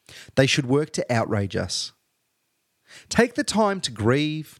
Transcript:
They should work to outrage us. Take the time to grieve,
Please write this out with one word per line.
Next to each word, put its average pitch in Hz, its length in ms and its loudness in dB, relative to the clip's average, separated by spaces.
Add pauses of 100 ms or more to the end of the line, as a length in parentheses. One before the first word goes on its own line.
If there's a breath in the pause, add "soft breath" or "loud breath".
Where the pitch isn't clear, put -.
(360 loud breath)
They 135 120 6
should 135 180 0
work 143 280 0
to - 200 -4
outrage 101 420 -2
us. - 360 -4 (1160 loud breath)
Take 233 260 2
the 285 80 -2
time 196 380 0
to - 100 -6
grieve, 147 680 -2